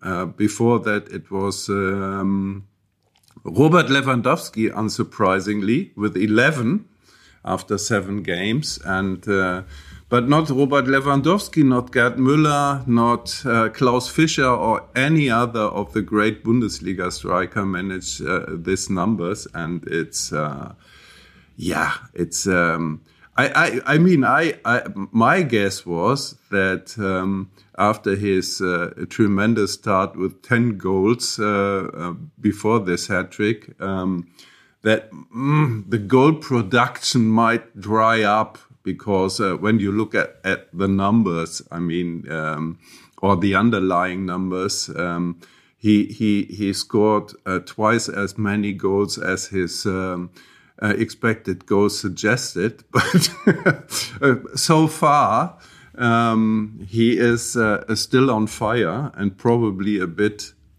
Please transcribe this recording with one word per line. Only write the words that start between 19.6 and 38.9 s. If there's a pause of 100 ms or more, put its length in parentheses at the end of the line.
it's,
uh, (840)
yeah, (180)
it's,
um, (380)
I,
I,
I
mean,
I,
I, (120)
my
guess
was (140)
that,
um, (280)
after
his,
uh, (160)
tremendous
start
with
ten
goals,
uh,
uh, (260)
before
this
hat
trick,
um, (540)
that, (240)
mm,
the
goal
production
might
dry
up (240)
because,